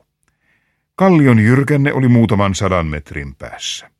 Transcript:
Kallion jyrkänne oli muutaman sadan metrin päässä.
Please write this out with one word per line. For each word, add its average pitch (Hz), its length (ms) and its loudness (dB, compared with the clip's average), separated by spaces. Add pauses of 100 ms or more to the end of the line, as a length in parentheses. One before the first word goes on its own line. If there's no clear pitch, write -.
(960)
Kallion 151 440 4
jyrkänne 135 540 2
oli 131 140 0
muutaman 101 480 2
sadan 90 320 -2
metrin 71 480 -12
päässä. - 640 -16